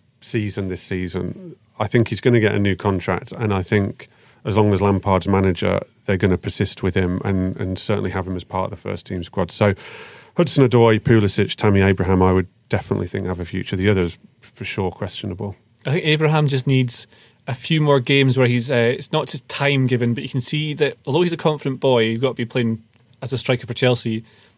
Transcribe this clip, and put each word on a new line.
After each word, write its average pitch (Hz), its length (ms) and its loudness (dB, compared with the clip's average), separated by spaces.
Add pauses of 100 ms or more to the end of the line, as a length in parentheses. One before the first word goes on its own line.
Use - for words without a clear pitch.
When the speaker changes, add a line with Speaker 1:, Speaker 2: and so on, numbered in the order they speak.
(220)
Speaker 1:
season 104 460 -4
this 92 140 -8
season, 92 720 -8 (240)
I 107 80 -2
think 117 200 2
he's - 140 -6
gonna 120 180 4
get 107 160 2
a 98 40 0
new 101 160 0
contract, 92 580 -2
and 107 200 -4
I 95 100 0
think 101 440 -2 (380)
as 104 100 -2
long 107 180 4
as 92 80 2
Lampard's 98 460 2
manager, 95 520 2 (260)
they're 98 120 0
gonna 92 200 2
persist - 460 -4
with 92 120 0
him 90 300 0
and, 92 320 -2
and 95 220 -4
certainly 101 320 -2
have 92 160 -4
him 95 80 -6
as 87 80 -8
part 92 220 -4
of - 60 -6
the - 180 -14
first 92 160 -8
team 92 180 -8
squad. 90 280 -4
So 104 220 2 (640)
Hudson-Odoi, 117 640 4
Pulisic, 107 540 2
Tammy 101 260 4
Abraham, 92 400 4
I 92 120 6
would 92 140 2 (220)
definitely 98 380 -4
think 95 200 -6
have 90 120 -6
a 87 60 -8
future. 95 300 -6
The 95 140 0
others, 92 280 0 (240)
for - 240 -16
sure, 95 260 -4
questionable. 101 640 -8 (300)
Speaker 2:
I 131 60 -2
think 165 140 -2
Abraham 151 420 2
just 131 180 -2
needs 131 400 0 (420)
a 131 60 -6
few 160 280 -2
more 143 180 4
games 131 380 2
where 127 100 4
he's, 120 240 -2
uh, 120 260 2
it's - 140 -14
not 151 160 -2
just - 200 -10
time 139 380 0
given, 120 300 0
but - 80 -8
you 139 60 -10
can 131 120 -4
see 151 340 -4
that 139 300 -2
although 143 160 0
he's 175 120 0
a 165 40 -4
confident 143 420 -2
boy, 127 260 4
you've 113 160 -2
got 131 80 0
to 120 40 -4
be 117 120 -6
playing 113 360 -2 (400)
as 127 100 -8
a 131 60 -2
striker 120 300 -2
for 120 80 -6
Chelsea. 117 480 0 (340)